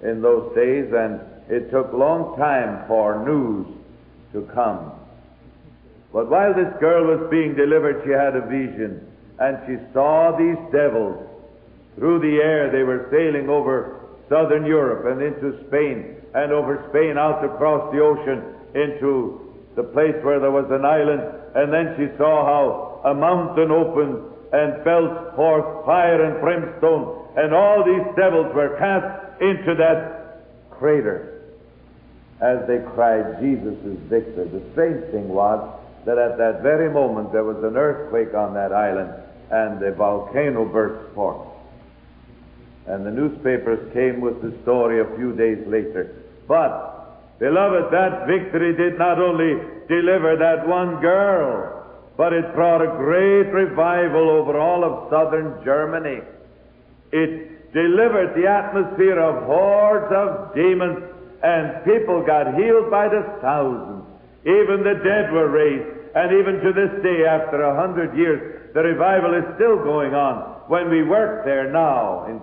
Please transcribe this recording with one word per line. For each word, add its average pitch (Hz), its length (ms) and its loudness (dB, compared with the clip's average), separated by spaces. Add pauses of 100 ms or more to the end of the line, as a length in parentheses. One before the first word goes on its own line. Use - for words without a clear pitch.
in 113 180 -4
those 117 320 2
days, 123 400 0
and 110 260 -2 (300)
it 120 220 -4
took 131 220 -2
long 143 440 0
time 127 500 -2
for 107 280 2 (100)
news 123 400 -2 (680)
to 104 80 -6 (120)
come. 98 380 -4 (1200)
But 113 140 -2
while 190 260 4
this 180 260 0
girl 165 260 4
was 160 240 0
being 156 260 0
delivered, 143 480 2
she 139 80 -2
had 139 240 2
a 127 60 0
vision, 110 600 -8 (380)
and 135 260 0
she 131 120 -8 (160)
saw 156 380 4
these 165 260 0 (140)
devils 117 460 0 (760)
through 170 240 0
the 151 220 2
air. 151 280 0
They 135 140 0
were 127 280 -2
sailing 147 380 0
over 135 420 0 (380)
southern 151 360 2
Europe 143 400 0
and 131 160 -2
into 143 360 -4 (100)
Spain, 139 480 -4 (180)
and 143 180 -2
over 143 280 -2 (100)
Spain 151 280 2
out 151 260 0
across 143 480 0
the 139 80 -2
ocean 147 440 2 (300)
into 139 680 -2 (360)
the 117 80 -2
place 151 400 2
where 143 160 2
there 135 120 2
was 135 200 0
an 135 140 0
island. 151 360 2 (340)
And 147 160 2
then 160 260 0
she 143 200 -2
saw 151 280 4
how 143 640 0
a 143 40 2
mountain 160 580 2
opened 151 460 0 (340)
and 147 320 0
belched 165 520 0
forth 156 500 0
fire 170 360 4
and 156 200 0
brimstone, 160 840 -2 (100)
and 156 180 2
all 202 300 4
these 180 220 2 (100)
devils 165 380 2
were 143 240 0
cast - 640 -4
into 180 340 0
that - 680 0 (300)
crater 131 580 0 (1120)
as 127 240 0
they 123 140 0
cried, 113 600 0
"Jesus 113 360 -2 (100)
is 101 120 -10 (120)
victor." 101 360 -2
The 87 160 -10 (100)
strange 165 400 -2
thing 104 180 -6
was 101 300 2 (460)
that 120 120 0
at 120 200 0
that 110 240 0
very 151 280 2
moment 117 420 -2
there 110 120 0
was 110 200 -4
an 110 140 -2
earthquake 117 560 -2
on 104 220 -2
that 98 180 -2
island, 98 400 -2 (380)
and 107 280 -2
the 98 120 -2
volcano 107 760 -2
burst - 480 -4
forth. 90 240 -4 (1500)
And 98 180 -8
the 107 60 -6
newspapers 123 680 -2 (140)
came 123 280 0
with 120 200 -4
the 113 100 -6 (120)
story 117 360 2
a 110 60 2
few 120 280 -6
days 110 340 0
later. 98 400 -4 (400)
But, - 920 -4
beloved, 175 520 2
that 180 340 0
victory 170 480 0
did 170 240 -2
not 170 220 2
only 165 400 0 (280)
deliver 170 500 2
that 165 300 2
one 175 340 -2
girl, 160 720 0 (420)
but 170 180 0
it 165 220 -2
brought 165 260 4
a 160 60 2
great 190 640 2
revival 170 800 2
over 151 280 2
all 175 260 2
of 135 260 -4
southern 156 540 0
Germany. 147 580 -2 (880)
It - 640 -4
delivered 185 600 2
the 175 120 2
atmosphere 196 720 2
of 160 240 0
hordes 202 680 2
of 196 440 -2
demons, 180 480 0 (400)
and 160 400 0
people 208 380 2
got 151 320 2
healed 226 360 4
by 208 200 2
the 208 140 0 (180)
thousands. 123 640 -4 (420)
Even 196 380 4
the 202 120 2
dead 175 360 0
were 160 160 2
raised, 147 380 2 (300)
and 175 160 2
even 190 300 4
to 190 120 2
this 196 300 0
day, 175 220 2
after 156 360 0
a 143 140 2
hundred 170 400 -2
years, 156 260 2 (320)
the 156 80 2
revival 170 520 2
is 175 100 0 (120)
still 220 220 4
going 143 380 -2
on. 135 400 -2 (120)
When 170 220 0
we 160 140 4
work 196 420 0
there 135 240 -2
now, 131 580 0
in 110 160 -10